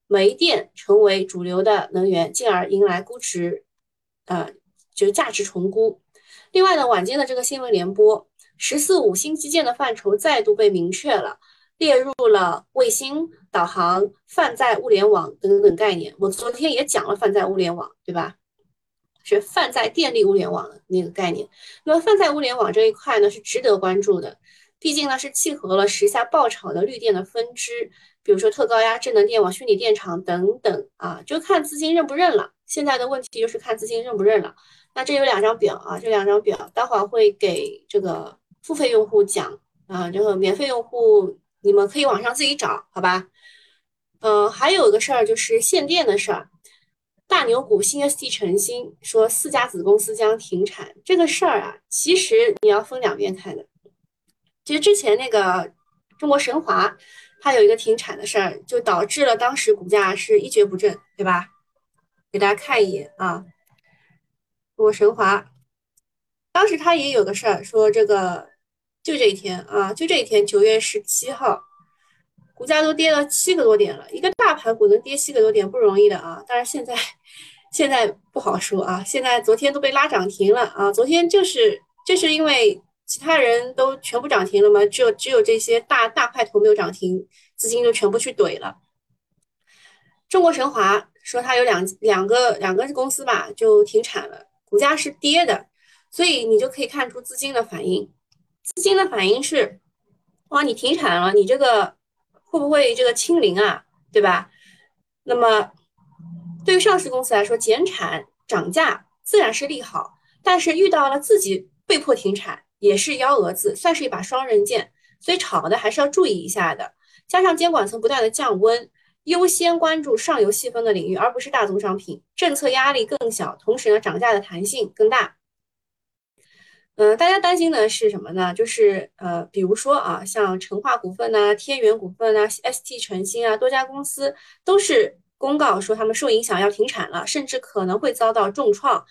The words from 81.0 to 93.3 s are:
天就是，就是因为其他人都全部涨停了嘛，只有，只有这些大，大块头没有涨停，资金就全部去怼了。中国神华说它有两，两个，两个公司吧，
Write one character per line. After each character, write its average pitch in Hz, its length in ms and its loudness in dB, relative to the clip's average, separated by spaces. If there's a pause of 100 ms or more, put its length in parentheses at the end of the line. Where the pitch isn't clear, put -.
天 339 200 2
就 381 160 4
是， 226 380 2 (260)
就 370 80 2
是 359 160 2
因 311 140 0
为 240 380 2 (240)
其 - 120 -8
他 320 200 0
人 247 360 2
都 269 260 0
全 240 200 -6
部 294 80 -8
涨 208 160 0
停 196 180 2
了 208 60 8
嘛， 208 160 6
只 202 160 0
有， 233 120 4
只 - 180 -8
有 247 100 4
这 226 180 2
些 233 220 0
大， 240 260 0
大 240 200 -2
块 240 180 -4
头 214 160 0
没 214 80 6
有 208 60 6
涨 180 180 -2
停， 185 340 -6 (300)
资 220 140 -6
金 240 120 -2
就 240 80 4
全 214 200 0
部 220 80 0
去 254 120 -6
怼 196 300 -2
了。 - 160 -12 (1500)
中 370 140 2
国 330 100 6
神 277 180 -2
华 208 380 0 (140)
说 - 180 -6
它 247 160 -2
有 247 80 4
两， 190 220 0 (140)
两 196 260 2
个， 233 320 2
两 190 180 -4
个 240 160 0
公 262 180 -4
司 269 140 -6
吧， 233 320 -2